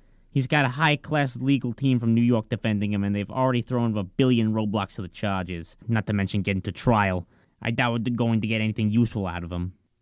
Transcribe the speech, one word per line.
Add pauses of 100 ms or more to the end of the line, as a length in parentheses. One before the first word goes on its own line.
(320)
He's
got
a
high-class
legal
team
from
New
York
defending
him,
and
they've
already
thrown
a
billion
roadblocks
to
the
charges, (100)
not
to
mention
getting
to
trial. (340)
I
doubt
they're
going
to
get
anything
useful
out
of
him. (280)